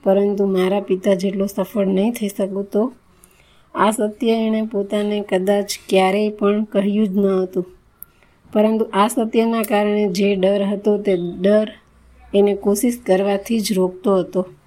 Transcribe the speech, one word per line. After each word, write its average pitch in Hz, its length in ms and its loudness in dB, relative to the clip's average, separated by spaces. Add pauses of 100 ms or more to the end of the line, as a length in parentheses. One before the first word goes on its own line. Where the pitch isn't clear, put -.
પરંતુ 202 440 2
મારા 190 340 0
પિતા 190 340 0
જેટલો 190 320 -2
સફળ 196 400 -4
નહીં 196 260 0
થઈ 220 160 -6
શકું. 196 360 -4
તો 208 180 -2 (920)
આ 202 160 2
સત્ય 214 460 0
એણે 220 260 0
પોતાને 208 580 -2
કદાચ 202 500 0 (180)
ક્યારેય 190 420 2
પણ 208 340 0
કહ્યું 208 440 0
જ 185 80 -4
ન 202 100 2 (160)
હતું, 185 240 -4 (840)
પરંતુ 220 420 2
આ 202 160 2
સત્યના 226 540 0
કારણે 208 460 0
જે 196 260 0
ડર 196 300 2
હતો, 208 340 0
તે 202 180 0
ડર 190 520 0 (680)
એને 202 200 4
કોશિશ 208 520 0
કરવાથી 196 540 0
જ 196 120 -4
રોકતો 185 440 0
હતો. 180 300 -2 (200)